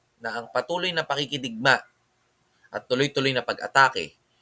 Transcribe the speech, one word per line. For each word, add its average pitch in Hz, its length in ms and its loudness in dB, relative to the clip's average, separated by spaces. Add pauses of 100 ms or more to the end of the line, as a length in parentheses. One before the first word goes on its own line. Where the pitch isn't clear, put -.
(180)
na 117 240 -8
ang 113 80 -16
patuloy 131 400 -4
na 165 160 -4
pakikidigma 135 720 0 (960)
at 107 160 -6
tuloy-tuloy 135 400 0
na 127 160 -2
pag-atake 113 720 2 (240)